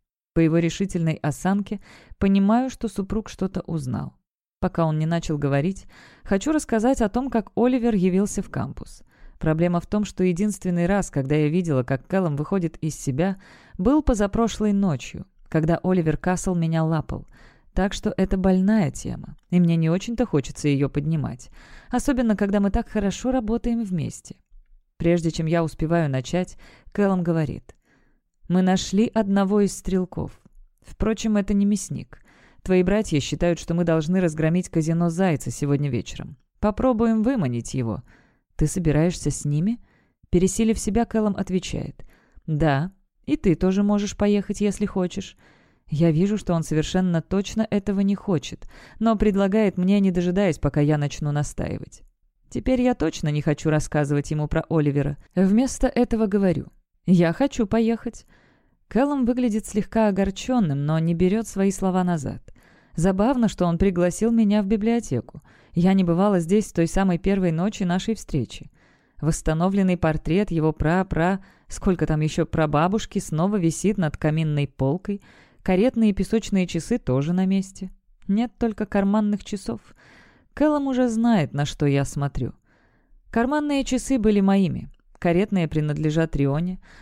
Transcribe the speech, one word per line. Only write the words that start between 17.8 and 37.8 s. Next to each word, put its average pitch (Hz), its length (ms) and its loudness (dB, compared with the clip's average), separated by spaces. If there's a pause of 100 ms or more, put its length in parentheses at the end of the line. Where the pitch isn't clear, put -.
что - 240 -4
это 190 200 0
больная 190 540 2
тема, - 440 -10 (140)
и 175 100 2
мне 170 180 4
не 160 120 2
очень-то 226 360 0
хочется - 420 -2
её 139 220 2
поднимать, 151 600 -4 (400)
особенно 240 460 0
когда 202 240 0
мы 202 100 2
так 226 200 -2
хорошо 208 420 -2
работаем 233 520 -2
вместе. 165 520 -6 (640)
Прежде 170 340 2
чем 160 160 -4
я 165 160 2
успеваю 160 460 0
начать, 139 480 -4 (340)
Кэллом 196 320 0
говорит: 165 520 -2 (720)
«Мы 180 140 2
нашли 190 500 2
одного 202 500 2
из 190 140 0
стрелков. - 640 -4 (420)
Впрочем, 220 560 -2
это 202 160 0
не 202 120 4
мясник. - 560 -4 (400)
Твои 185 220 4
братья 196 380 2
считают, 170 360 0
что - 160 -6
мы 170 120 0
должны 165 340 2
разгромить 160 500 0
казино 165 400 2
«Зайца» 165 400 0
сегодня 143 400 0
вечером. - 460 -8 (240)
Попробуем 220 640 2
выманить 139 500 -2
его». 117 300 -4 (540)